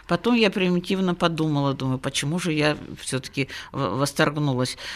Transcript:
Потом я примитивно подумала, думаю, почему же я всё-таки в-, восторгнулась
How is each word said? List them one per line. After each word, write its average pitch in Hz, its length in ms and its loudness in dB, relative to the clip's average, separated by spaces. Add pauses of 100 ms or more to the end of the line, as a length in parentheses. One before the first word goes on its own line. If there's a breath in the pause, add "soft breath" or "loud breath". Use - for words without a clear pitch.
Потом 220 280 2
я 220 140 6
примитивно 185 640 2
подумала, 156 600 2
думаю, 131 260 -2
почему 143 400 -2
же 170 140 -2
я 151 240 2 (240)
всё-таки - 480 -4 (240 loud breath)
в-, 120 240 -2
восторгнулась 143 800 0 (180 loud breath)